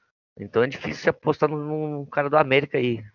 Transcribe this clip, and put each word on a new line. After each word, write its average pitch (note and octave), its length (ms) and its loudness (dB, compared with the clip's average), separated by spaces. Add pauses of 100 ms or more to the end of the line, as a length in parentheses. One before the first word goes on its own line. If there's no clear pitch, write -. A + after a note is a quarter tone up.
(380)
Então G2+ 260 -2
é C3 40 2
difícil - 360 -10
se F3 60 0
apostar D3+ 400 0
num, D3+ 500 -6
num C#3+ 60 -10
cara C#3+ 240 -2
do C#3+ 60 4
América C#3+ 420 4
aí. A#2 380 0